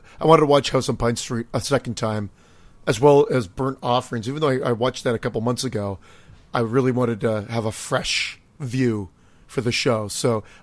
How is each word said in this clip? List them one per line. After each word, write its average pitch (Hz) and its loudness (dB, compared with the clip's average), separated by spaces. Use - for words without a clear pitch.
I - 2
wanted 156 8
to 151 4
watch 143 4
House 131 0
on 120 -2
Pine 120 0
Street 117 -6
a 123 -2
second 123 -2
time, 107 -4
as 107 0
well 143 8
as 123 0
Burnt 135 -6
Offerings. 120 -2
Even 143 -6
though 151 2
I, 131 0
I 123 2
watched 120 -2
that 123 2
a 110 -2
couple 117 -4
months 120 -2
ago, 101 -6
I 131 0
really 123 2
wanted 117 0
to 107 0
have 113 -2
a 110 -2
fresh - -4
view 117 -2
for - -4
the 117 0
show. 110 0
So 113 -2